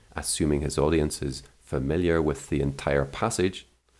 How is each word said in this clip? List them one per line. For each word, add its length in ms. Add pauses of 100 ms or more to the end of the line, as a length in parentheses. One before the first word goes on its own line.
(140)
assuming 480
his 160
audience 440
is 220 (160)
familiar 640
with 260
the 140
entire 420
passage, 640 (320)